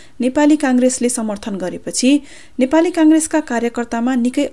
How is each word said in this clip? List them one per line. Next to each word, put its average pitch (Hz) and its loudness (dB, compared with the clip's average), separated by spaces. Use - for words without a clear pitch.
नेपाली 294 2
काङ्ग्रेसले 254 0
समर्थन 220 -8
गरेपछि 180 0
नेपाली 320 2
काङ्ग्रेसका 311 2
कार्यकर्तामा 233 -4
निकै 247 0